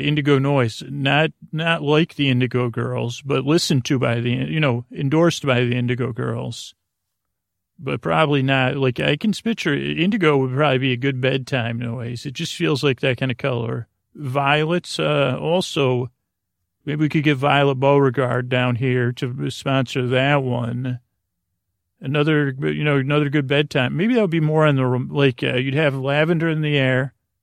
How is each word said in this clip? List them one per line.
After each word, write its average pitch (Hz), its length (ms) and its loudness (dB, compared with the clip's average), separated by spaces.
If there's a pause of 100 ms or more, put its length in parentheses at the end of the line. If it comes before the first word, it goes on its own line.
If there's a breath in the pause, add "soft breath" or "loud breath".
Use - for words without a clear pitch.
indigo 143 380 2
noise, 135 500 0
not, 143 420 0 (220)
not 160 300 -2
like 151 320 2
the 139 140 0
Indigo 123 400 2
Girls, 120 540 -6
but 135 220 -2
listened 147 400 2
to 135 140 0
by 120 220 0
the, 120 100 -2
you 139 280 -2
know, 123 320 0
endorsed 156 560 0
by 123 140 2
the 120 160 0
Indigo 123 360 -2
Girls. 120 600 -8 (1040)
But 131 220 -6
probably 156 420 0
not, 131 340 0
like, 131 220 0
I 147 180 0
can 214 180 0
picture 208 400 -2
Indigo 151 640 0
would 127 160 0
probably 139 240 2
be 131 140 0
a 123 40 -2
good 131 240 -2
bedtime 127 580 -2
noise. 120 480 -8
It 135 60 -10
just 165 240 -8
feels 156 260 -2
like 139 180 0
that 127 180 0
kind 131 120 -2
of 120 80 -6
color. 120 480 -4 (300)
Violets, 147 840 0
uh, 143 400 0
also 143 720 0 (760)
maybe 151 160 -4
we 151 80 2
could 151 160 0
get 147 120 4
Violet 139 400 2
Beauregard 127 720 2
down 123 280 0
here 123 360 0
to 135 380 -6
sponsor 135 560 -2
that 135 360 2
one. 123 580 -4 (1000)
Another, 147 580 0
you 151 240 -2
know, 147 140 2
another 143 320 2
good 139 180 0
bedtime. 139 500 0
Maybe 220 180 2
that 226 80 4
would 185 80 0
be 165 100 2
more 156 260 4
on 143 100 4
the 131 100 2
rom-, 127 240 -2
like, 139 320 2
uh, 127 140 0
you'd 131 180 -2
have 139 200 2
lavender 151 540 0
in 156 140 -2
the 147 160 2
air 131 340 2 (300)